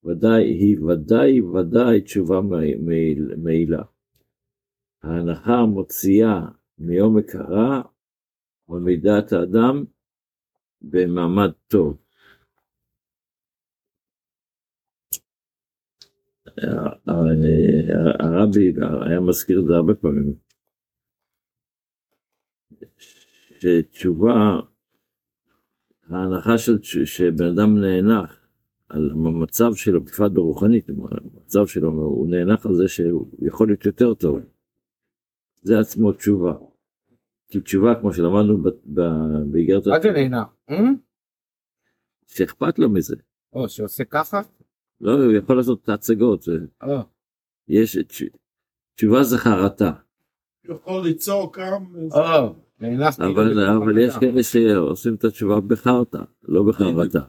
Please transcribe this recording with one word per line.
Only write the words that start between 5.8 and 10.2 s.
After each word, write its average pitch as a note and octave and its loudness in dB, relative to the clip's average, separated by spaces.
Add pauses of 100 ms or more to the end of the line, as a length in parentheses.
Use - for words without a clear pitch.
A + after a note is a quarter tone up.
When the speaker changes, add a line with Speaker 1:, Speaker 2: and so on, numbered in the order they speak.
Speaker 1:
מעומק G2 0
הרע G#2+ -2 (880)
ומדעת F2+ 0
האדם A2+ 0 (960)